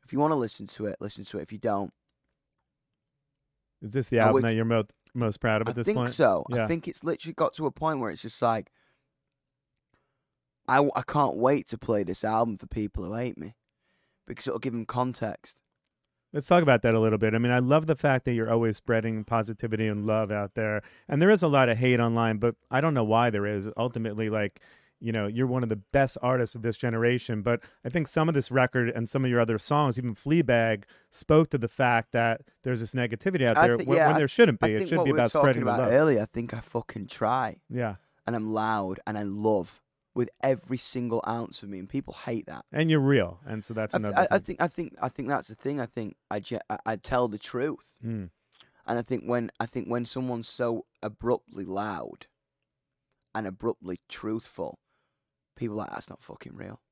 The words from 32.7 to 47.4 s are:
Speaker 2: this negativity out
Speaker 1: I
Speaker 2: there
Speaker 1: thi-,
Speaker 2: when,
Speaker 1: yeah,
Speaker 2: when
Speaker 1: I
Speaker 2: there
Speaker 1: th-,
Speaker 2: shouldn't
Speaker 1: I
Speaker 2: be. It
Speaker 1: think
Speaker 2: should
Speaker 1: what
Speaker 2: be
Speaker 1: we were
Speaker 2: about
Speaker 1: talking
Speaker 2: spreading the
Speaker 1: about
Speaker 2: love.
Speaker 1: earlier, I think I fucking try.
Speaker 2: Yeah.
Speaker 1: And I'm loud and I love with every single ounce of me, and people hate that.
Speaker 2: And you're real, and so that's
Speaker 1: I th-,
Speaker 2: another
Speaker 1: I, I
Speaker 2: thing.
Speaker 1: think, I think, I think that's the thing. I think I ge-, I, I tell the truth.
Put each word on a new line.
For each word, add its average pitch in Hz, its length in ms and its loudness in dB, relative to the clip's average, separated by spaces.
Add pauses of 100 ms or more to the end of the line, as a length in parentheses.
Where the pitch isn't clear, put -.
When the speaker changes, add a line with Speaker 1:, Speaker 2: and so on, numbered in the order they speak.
Speaker 2:
this 113 120 -8
negativity 127 560 0
out 117 80 4
Speaker 1:
I 160 120 8
Speaker 2:
there 120 100 4
Speaker 1:
thi-, - 60 -2
Speaker 2:
when, 131 120 4
Speaker 1:
yeah, 156 100 6
Speaker 2:
when 151 100 4
Speaker 1:
I - 20 4
Speaker 2:
there 143 80 2
Speaker 1:
th-, - 80 -2
Speaker 2:
shouldn't 170 260 6
Speaker 1:
I - 60 2
Speaker 2:
be. 107 80 2
It - 40 2
Speaker 1:
think 185 100 -2
Speaker 2:
should 170 100 2
Speaker 1:
what 170 60 2
Speaker 2:
be 139 60 4
Speaker 1:
we - 20 4
were 151 80 4
Speaker 2:
about 117 100 2
Speaker 1:
talking 147 140 4
Speaker 2:
spreading 127 200 4
the 123 80 2
Speaker 1:
about 117 120 2
Speaker 2:
love. 113 80 2
Speaker 1:
earlier, 139 280 6
I 110 40 -2
think 117 280 -8
I 113 60 -8
fucking 110 480 -8
try. 117 500 -2 (140)
Speaker 2:
Yeah. 117 240 -4 (320)
Speaker 1:
And 117 80 -2
I'm 110 180 -4
loud 107 540 -2
and 107 100 -6
I 104 60 -6
love 104 580 0 (340)
with 123 120 0 (160)
every 131 340 -2
single 120 480 -4
ounce 113 380 -8
of 101 60 -14
me, 98 100 -10
and 95 80 -12
people - 260 -8 (120)
hate 117 220 -6
that. - 260 -14
Speaker 2:
And 160 180 2
you're 156 80 6
real, 127 460 2
and 107 180 -8
so 117 120 -12
that's 107 200 -4
Speaker 1:
I - 40 2
th-, 107 120 -2
Speaker 2:
another 175 180 2
Speaker 1:
I, - 60 2
I - 40 4
Speaker 2:
thing. - 60 -8 (120)
Speaker 1:
think, - 40 -2
I 175 60 0
think, - 360 -8
I - 40 -2
think 127 220 -8
that's 143 180 -4
the 113 80 -16
thing. 143 240 -6
I 120 60 -4
think 110 320 -10 (120)
I 104 120 -4
ge-, - 120 -10 (160)
I, 104 160 -6
I 113 120 -2
tell 123 320 0
the 104 80 -8
truth. - 640 -6